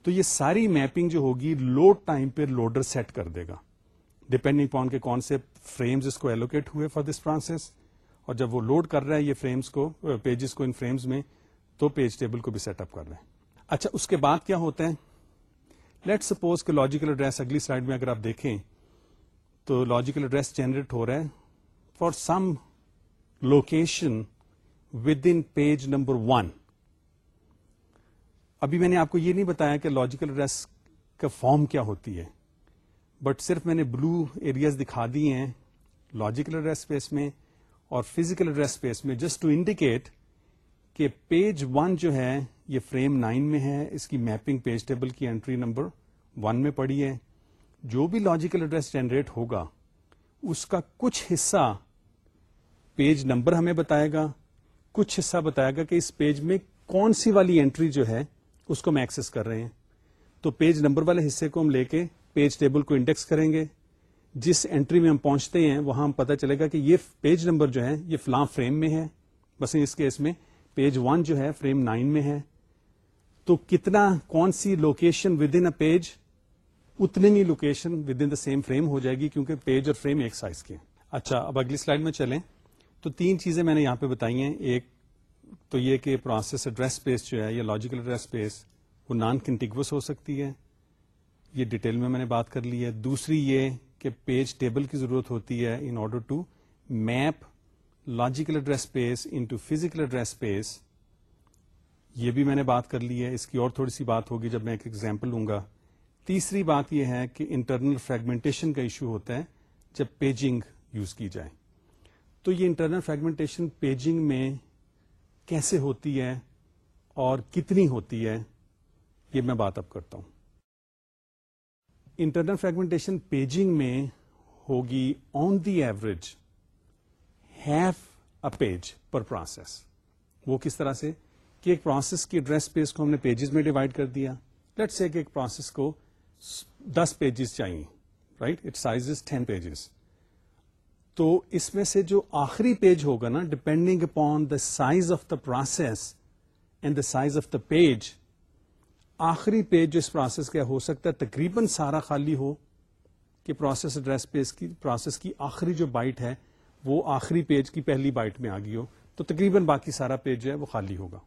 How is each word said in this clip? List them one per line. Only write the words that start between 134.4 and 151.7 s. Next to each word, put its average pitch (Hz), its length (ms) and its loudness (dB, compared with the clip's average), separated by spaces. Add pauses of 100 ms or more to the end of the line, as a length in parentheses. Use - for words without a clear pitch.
Let's 208 220 -2
say 165 100 0
کہ 170 60 -2
ایک 147 140 -6
پروسیس 135 380 -6
کو 143 220 -4 (920)
دس 165 320 0
پیجز 127 360 -2
چاہیے، 87 280 -6 (600)
right? 165 240 -6
Its 123 240 -4
size 123 180 -2
is 147 260 -6
ten 123 160 -2
pages۔ 87 360 -8 (1300)
تو 170 360 4
اس - 240 -4
میں 196 100 0
سے 196 180 2
جو 190 280 2
آخری 208 440 0
پیج 180 300 4
ہوگا 120 240 0
نا، 127 100 0
depending 165 600 0
upon 151 380 0
the 147 280 -2
size 165 440 2
of 180 160 -2 (100)
the 131 40 -6 (100)
process 131 640 -2 (680)
and 147 120 0
the 131 220 -2
size 139 180 0
of 147 220 -2
the 104 40 -2 (120)
page، 151 400 4 (1040)
آخری 165 440 2
پیج 165 300 4
جو 170 60 2
اس - 140 -2
پروسیس 143 380 -2
کا 151 120 0
ہو 131 160 0
سکتا 160 320 -2
ہے 131 160 -4
تقریباً 180 400 0
سارا 151 340 0